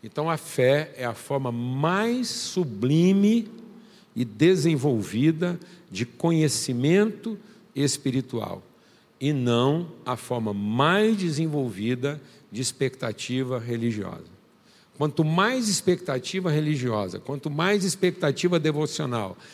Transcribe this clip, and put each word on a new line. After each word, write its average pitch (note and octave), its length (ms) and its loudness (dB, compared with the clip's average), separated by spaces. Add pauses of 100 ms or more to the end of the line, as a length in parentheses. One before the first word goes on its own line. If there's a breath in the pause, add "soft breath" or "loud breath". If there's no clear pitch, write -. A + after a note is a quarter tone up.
Então, D3 280 -6
a D#3+ 80 0
fé C#3+ 600 2
é B2+ 80 -6
a A#2+ 80 -2
forma C3+ 380 -4
mais E3+ 760 0
sublime F3+ 1200 2 (680 loud breath)
e A#2+ 100 -2
desenvolvida D3 1300 2 (320 loud breath)
de G#2+ 140 -4
conhecimento E3 1300 0 (380 loud breath)
espiritual, B2+ 880 -2 (580 soft breath)
e C#3 100 0
não C3+ 600 2 (140)
a B2 120 -2
forma A2+ 360 -4
mais D3 640 2
desenvolvida C#3+ 1040 -2 (300 loud breath)
de G#2+ 100 -8
expectativa B2+ 1000 -4
religiosa. A2+ 760 -4 (640 soft breath)
Quanto D3+ 260 0
mais G#3 460 2
expectativa F3 840 -2
religiosa, B2+ 680 0
quanto C#3+ 300 -6
mais F3+ 340 2
expectativa F3 760 0
devocional, C#3+ 760 -2 (180 loud breath)